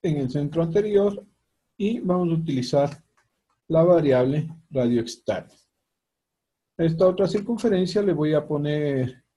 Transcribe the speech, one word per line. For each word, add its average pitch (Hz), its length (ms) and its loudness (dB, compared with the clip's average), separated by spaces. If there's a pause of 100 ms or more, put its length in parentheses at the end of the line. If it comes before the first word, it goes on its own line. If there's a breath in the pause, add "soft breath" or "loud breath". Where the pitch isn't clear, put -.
en 160 140 -2
el 135 120 -4
centro 147 360 -2
anterior 202 600 0 (520)
y 214 240 -2
vamos 180 300 0
a 165 100 0
utilizar 143 640 -2 (640)
la 160 160 4
variable 147 640 2 (220)
radio 120 300 0
externa. 95 540 -8 (1200)
A 170 80 -2
esta 165 220 2
otra 185 220 2
circunferencia 208 720 0
le 202 100 2
voy 151 220 0
a 147 100 0
poner 147 800 -2 (120)